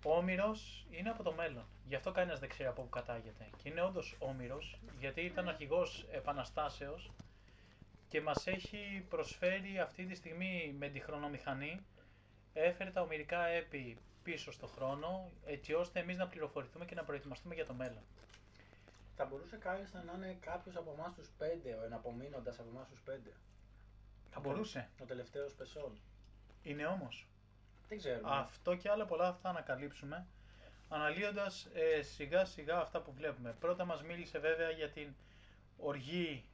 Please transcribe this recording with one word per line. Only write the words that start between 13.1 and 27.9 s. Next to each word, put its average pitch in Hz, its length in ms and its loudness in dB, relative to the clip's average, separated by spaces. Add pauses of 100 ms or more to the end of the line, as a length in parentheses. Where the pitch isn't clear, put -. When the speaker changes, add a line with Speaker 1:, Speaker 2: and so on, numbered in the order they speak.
Speaker 1:
έπι 147 520 0 (260)
πίσω 156 280 -4
στο 123 160 -10
χρόνο, 156 640 -2 (140)
έτσι 147 280 -2
ώστε 175 260 4
εμείς 180 180 0
να 180 100 4
πληροφορηθούμε 156 580 -4
και 175 100 -8
να 160 80 -2
προετοιμαστούμε 143 520 -4
για 160 100 0
το 127 80 -6
μέλλον. 123 300 -4 (1120)
Speaker 2:
Θα 139 100 0
μπορούσε 139 320 -8
κάλλιστα 190 460 -4
να 170 100 -8
είναι 185 260 -6
κάποιος 180 360 -6
από 160 220 -6
εμάς 175 180 -6
τους 156 220 -16
πέντε, 156 440 -2
ο - 40 -2
εναπομείνοντας 120 760 -6
από 117 100 -10
εμάς 127 200 -10
τους 131 120 -18
πέντε. 135 300 -8 (1000)
Speaker 1:
Θα - 100 -8
μπορούσε. 139 500 0 (120)
Speaker 2:
Ο 131 40 -10
τελευταίος 131 480 -4
Πεσόν. 131 440 -8 (680)
Speaker 1:
Είναι 147 220 -2
όμως. 165 420 -2 (600)
Speaker 2:
Δεν 214 100 -4